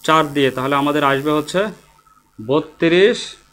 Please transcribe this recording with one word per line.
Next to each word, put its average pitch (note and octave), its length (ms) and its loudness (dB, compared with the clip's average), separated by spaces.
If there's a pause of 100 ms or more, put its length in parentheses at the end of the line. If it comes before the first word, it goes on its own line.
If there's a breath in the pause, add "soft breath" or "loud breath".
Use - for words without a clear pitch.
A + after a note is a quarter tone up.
চার D#3 300 0
দিয়ে, C#3 180 2
তাহলে C3 260 -2
আমাদের C#3+ 280 0
আসবে C#3 260 0
হচ্ছে D3+ 340 -2 (840)
বত্রিশ E3 880 0 (160)